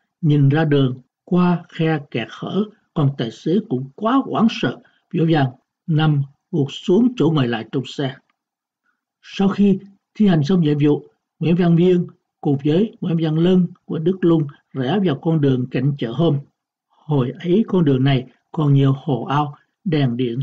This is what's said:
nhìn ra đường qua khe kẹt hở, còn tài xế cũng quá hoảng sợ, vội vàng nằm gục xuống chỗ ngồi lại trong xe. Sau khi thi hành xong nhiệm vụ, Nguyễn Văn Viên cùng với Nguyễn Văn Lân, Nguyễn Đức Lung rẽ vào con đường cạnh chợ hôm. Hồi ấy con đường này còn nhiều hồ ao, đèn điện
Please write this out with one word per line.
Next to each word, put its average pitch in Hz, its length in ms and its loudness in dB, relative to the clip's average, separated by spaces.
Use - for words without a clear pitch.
nhìn 147 280 2
ra 156 160 2
đường 135 360 0
qua 180 440 0
khe 160 300 -2
kẹt 113 200 -6
hở, - 320 -6
còn 143 240 0
tài 117 140 -6
xế 165 280 -2
cũng 131 260 -6
quá 247 300 0
hoảng 151 240 0
sợ, - 280 -4
vội 160 160 2
vàng 139 180 2
nằm 151 340 2
gục 147 200 -2
xuống 196 440 0
chỗ 156 200 0
ngồi 131 120 0
lại 113 240 -6
trong 135 140 -4
xe. 135 300 -8
Sau - 260 -2
khi 196 320 2
thi 214 120 2
hành 160 160 2
xong 180 180 2
nhiệm 147 200 0
vụ, 147 220 2
Nguyễn 165 160 0
Văn 170 200 2
Viên 180 320 2
cùng 143 240 0
với 175 360 0
Nguyễn 165 200 -2
Văn 156 160 0
Lân, 180 300 4
Nguyễn 160 160 -6
Đức 185 180 0
Lung 165 260 2
rẽ 135 320 -2
vào 151 100 0
con 160 260 -2
đường 127 300 0
cạnh 139 260 -2
chợ 117 140 -6
hôm. 143 260 0
Hồi 135 500 -2
ấy 180 280 0
con 185 180 0
đường 131 180 2
này 135 240 0
còn 147 220 0
nhiều 139 240 4
hồ - 280 -6
ao, 143 300 -4
đèn 143 340 -2
điện 123 260 -4